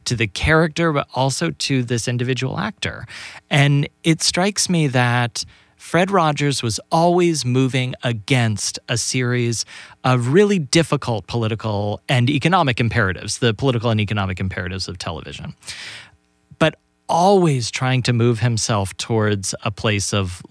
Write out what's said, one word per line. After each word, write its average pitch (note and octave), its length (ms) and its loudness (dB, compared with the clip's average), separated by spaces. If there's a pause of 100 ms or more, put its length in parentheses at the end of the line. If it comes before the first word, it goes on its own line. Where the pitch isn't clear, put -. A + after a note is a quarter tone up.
to - 140 -2
the A2 100 0
character, D#3+ 640 2
but C#3+ 240 0
also C3+ 360 0
to C3+ 320 -2
this A#2+ 260 -4
individual B2 500 -2
actor. - 460 -6 (440)
And C#3+ 380 4 (160)
it E3+ 180 2
strikes - 480 0
me E3 180 2
that B2 580 0 (320)
Fred F#3 340 0
Rogers D3 500 2
was A2 160 -2 (140)
always E3+ 540 2
moving B2+ 580 0
against A2+ 760 0 (120)
a B2 80 -2
series A#2+ 640 -2 (400)
of B2+ 240 2
really G3+ 320 4
difficult C3 680 0
political G#2+ 840 -4
and B2 200 4
economic D3+ 520 2
imperatives, G#2+ 580 -2
the A#2 140 2
political A#2+ 360 0
and G#2+ 120 2
economic G2 400 -2
imperatives F#2 480 -6
of F2 80 -10
television, D#2 580 -10 (1040)
but D#3 160 2 (320)
always E3+ 640 4
trying B2+ 320 0
to B2 100 2
move A#2 260 2
himself A2 580 0
towards G#2+ 640 -2
a A2 80 -2
place G#2 420 -2
of F#2+ 380 -2